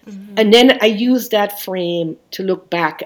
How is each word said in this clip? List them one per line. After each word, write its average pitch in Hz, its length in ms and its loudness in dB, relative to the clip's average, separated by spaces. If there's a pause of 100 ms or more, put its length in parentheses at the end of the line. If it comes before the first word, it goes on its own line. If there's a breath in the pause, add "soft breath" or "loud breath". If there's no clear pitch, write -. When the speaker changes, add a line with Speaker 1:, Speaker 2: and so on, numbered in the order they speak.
Speaker 1:
Mm-hmm. 202 300 -18
Speaker 2:
And 214 160 4
then 254 280 6
I 214 60 4
used 240 440 0
that 208 300 -2
frame 175 560 -6 (140)
to - 120 -10
look 185 260 -6
back 160 360 -4